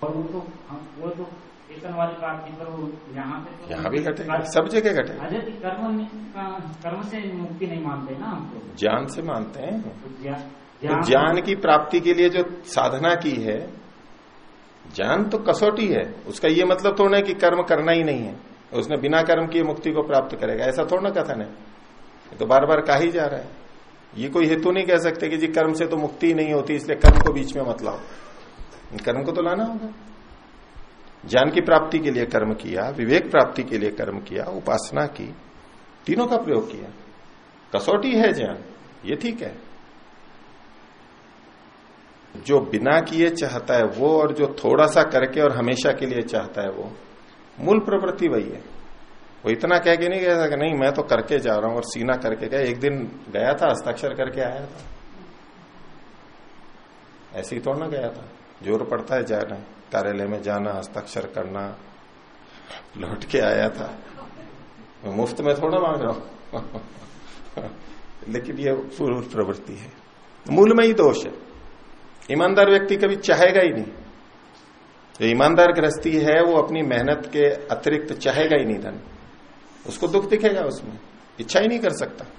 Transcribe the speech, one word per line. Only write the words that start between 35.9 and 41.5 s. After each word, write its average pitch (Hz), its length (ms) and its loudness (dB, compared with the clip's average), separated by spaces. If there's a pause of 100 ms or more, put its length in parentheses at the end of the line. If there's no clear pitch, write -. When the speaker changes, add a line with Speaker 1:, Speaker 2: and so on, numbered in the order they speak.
Speaker 2:
तीनों 226 220 0
का 247 100 2
प्रयोग 170 340 0
किया, - 180 -12 (840)
कसौटी 202 360 2
है 220 220 4
ज्ञान, 98 240 -4 (480)
ये 113 100 -4
ठीक 233 260 -6
है। - 260 -14 (2750)